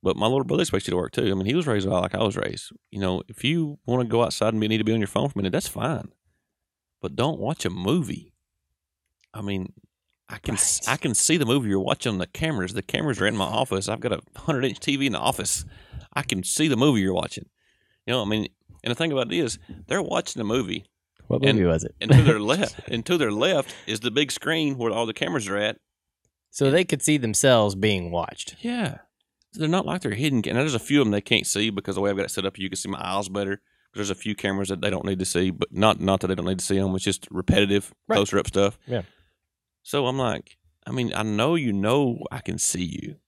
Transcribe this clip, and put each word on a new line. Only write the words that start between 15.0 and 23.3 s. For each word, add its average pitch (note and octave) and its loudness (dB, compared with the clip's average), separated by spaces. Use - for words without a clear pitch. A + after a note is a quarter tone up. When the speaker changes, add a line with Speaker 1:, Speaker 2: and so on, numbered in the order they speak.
Speaker 1:
in B2 0
the E2+ -2
office. - -2
I C#3+ -4
can F#2 -4
see - 0
the C3 2
movie B2 4
you're F#2+ 2
watching. - -4
You A#2 -2
know, B2 0
I - -2
mean, G#2+ -2
and - -4
the A#2+ 0
thing D#3+ -2
about C3 0
it - 0
is, C3 -2
they're F#3 -2
watching - -4
the A2+ -2
movie. G2+ -2
Speaker 2:
What - 0
Speaker 1:
And, A2 6
Speaker 2:
movie F2+ 6
was D#2+ 2
it? - -10
Speaker 1:
and - 0
to C3 12
their A#2 6
Speaker 2:
<laughs> G#2 0
Speaker 1:
left, - -4
and A#2 -4
to F3 2
their B2+ 2